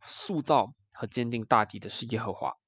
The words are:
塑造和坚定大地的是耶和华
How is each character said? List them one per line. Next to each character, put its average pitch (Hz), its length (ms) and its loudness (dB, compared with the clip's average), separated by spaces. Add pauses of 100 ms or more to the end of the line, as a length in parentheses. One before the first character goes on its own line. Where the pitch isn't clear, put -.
塑 - 400 -4
造 127 320 4 (180)
和 - 140 -8
坚 117 240 -2
定 113 160 -4
大 110 180 6
地 104 140 -8
的 92 100 -12
是 - 180 -8
耶 113 140 -2
和 104 140 -4
华 - 180 -4 (160)